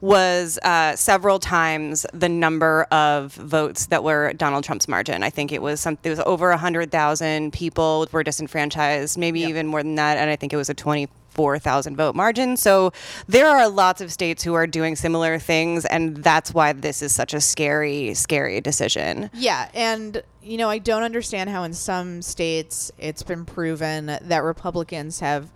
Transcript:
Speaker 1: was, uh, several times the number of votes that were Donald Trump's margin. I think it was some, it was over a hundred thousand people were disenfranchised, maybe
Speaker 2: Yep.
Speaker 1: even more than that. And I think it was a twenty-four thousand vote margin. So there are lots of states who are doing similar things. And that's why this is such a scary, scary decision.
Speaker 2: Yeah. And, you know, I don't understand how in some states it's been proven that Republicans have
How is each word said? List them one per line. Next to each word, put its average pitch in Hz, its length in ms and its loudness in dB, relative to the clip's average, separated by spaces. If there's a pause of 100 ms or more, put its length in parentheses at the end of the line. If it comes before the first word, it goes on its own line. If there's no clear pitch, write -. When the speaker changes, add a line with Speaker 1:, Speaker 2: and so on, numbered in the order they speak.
Speaker 1:
was, 185 580 4
uh, 165 380 2
several 196 420 4
times 156 720 0
the 175 160 0
number 160 640 2
of 147 440 2
votes 151 520 -2
that 156 180 2
were 147 300 2
Donald 143 300 0
Trump's - 240 -2
margin. 101 340 -2
I 110 80 0
think 143 220 -4
it 139 100 -6
was 147 180 -4
some, 156 240 -4
it 165 60 -2
was 156 100 -4
over 180 300 2
a 175 80 4
hundred 165 340 -2
thousand 156 600 0
people 160 600 0
were 165 120 0
disenfranchised, 147 920 -2
maybe 170 240 -2
Speaker 2:
Yep. 165 100 -2
Speaker 1:
even 160 180 -4
more 156 140 -2
than 156 120 -4
that. 151 240 2
And 151 120 2
I 151 60 0
think 147 160 -6
it 151 40 -2
was 139 120 -2
a 147 60 -2
twenty-four 147 840 -2
thousand 139 380 -2
vote 151 180 0
margin. 233 440 0
So 190 340 6 (340)
there 262 220 8
are 262 200 8
lots 190 340 4
of 170 100 -10
states 165 320 -2
who 170 100 0
are 165 140 4
doing 160 280 0
similar 165 420 0
things. 165 480 0
And 160 320 -2
that's 156 360 2
why 151 200 4
this 135 280 -6
is 143 100 -2
such - 220 -2
a 147 60 0
scary, 147 720 0
scary 131 460 -2
decision. 123 720 -2
Speaker 2:
Yeah. 214 420 -2
And, 220 480 -4 (220)
you 226 140 -8
know, 226 120 0
I 214 80 -2
don't 220 240 0
understand 220 480 -4
how 185 140 -6
in 165 80 -8
some 180 500 -6
states 160 760 -6
it's 151 260 -10
been 170 220 -8
proven 156 600 -4 (160)
that 165 220 0
Republicans 160 760 -6
have 147 360 -2